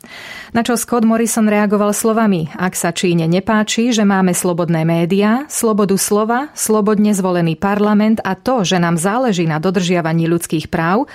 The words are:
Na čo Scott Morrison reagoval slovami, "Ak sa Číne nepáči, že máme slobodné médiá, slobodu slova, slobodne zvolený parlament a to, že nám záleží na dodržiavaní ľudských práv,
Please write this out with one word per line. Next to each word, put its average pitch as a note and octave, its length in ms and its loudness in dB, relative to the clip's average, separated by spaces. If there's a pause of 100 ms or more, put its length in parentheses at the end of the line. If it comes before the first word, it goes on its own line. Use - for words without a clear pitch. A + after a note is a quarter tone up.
(520)
Na A#3 80 0
čo A#3 160 0
Scott A3+ 320 0
Morrison A3+ 400 0
reagoval G#3 480 2
slovami, G#3+ 580 0
"Ak F#3 220 -4
sa E3+ 160 -2
Číne E3+ 320 0
nepáči, G#3+ 680 0
že A3 140 2
máme F#3+ 320 2
slobodné E3+ 480 0
médiá, G3 640 0
slobodu G#3 480 0
slova, A3 560 -2
slobodne G#3+ 640 0
zvolený F3 400 0
parlament G#3 640 2
a F#3+ 160 -4
to, A#3+ 320 -2
že F3+ 100 2
nám E3+ 220 2
záleží G3 480 0
na D#3 100 -2
dodržiavaní E3 680 0
ľudských E3 400 -2
práv, F3+ 460 0